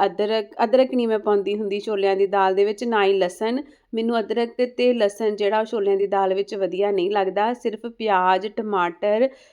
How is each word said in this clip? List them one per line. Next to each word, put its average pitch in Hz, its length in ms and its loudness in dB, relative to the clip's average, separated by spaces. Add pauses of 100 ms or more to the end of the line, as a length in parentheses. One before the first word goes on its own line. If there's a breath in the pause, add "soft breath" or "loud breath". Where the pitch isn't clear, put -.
ਅਦਰਕ, 208 400 -2 (180)
ਅਦਰਕ 254 300 2
ਨਹੀਂ 240 140 0
ਮੈਂ 220 120 0
ਪਾਉਂਦੀ 208 360 0
ਹੁੰਦੀ 208 240 -4
ਛੋਲਿਆਂ 196 360 0
ਦੀ 196 120 2
ਦਾਲ 190 280 2
ਦੇ 196 100 4
ਵਿੱਚ, 214 180 -4
ਨਾ 220 220 2
ਹੀ 196 80 4
ਲਸਣ। 208 480 -2 (320 loud breath)
ਮੈਨੂੰ 226 260 0
ਅਦਰਕ 233 580 -2
ਤੇ 247 160 4
ਲਸਣ 208 420 0
ਜਿਹੜਾ, 208 240 0
ਉਹ 220 60 0
ਛੋਲਿਆਂ 202 320 0
ਦੀ 196 100 0
ਦਾਲ 190 260 0
ਵਿੱਚ 202 220 -4
ਵਧੀਆ 196 360 -2
ਨਹੀਂ 190 200 0
ਲੱਗਦਾ। 202 420 0
ਸਿਰਫ 220 260 -6
ਪਿਆਜ਼, 190 680 0
ਟਮਾਟਰ 208 840 -2 (240 loud breath)